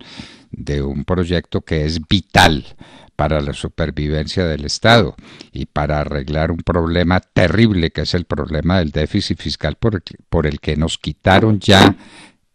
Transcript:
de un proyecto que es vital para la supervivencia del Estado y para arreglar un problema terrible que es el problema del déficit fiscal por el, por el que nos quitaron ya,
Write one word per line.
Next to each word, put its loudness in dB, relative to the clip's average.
de -6
un -4
proyecto -2
que -2
es -4
vital 4
para 0
la -6
supervivencia -4
del -4
Estado 2
y -8
para -2
arreglar -4
un -4
problema 0
terrible 2
que -6
es -6
el -2
problema -2
del 0
déficit -4
fiscal -6
por 0
el, -4
por 2
el -4
que -4
nos -2
quitaron 2
ya, 6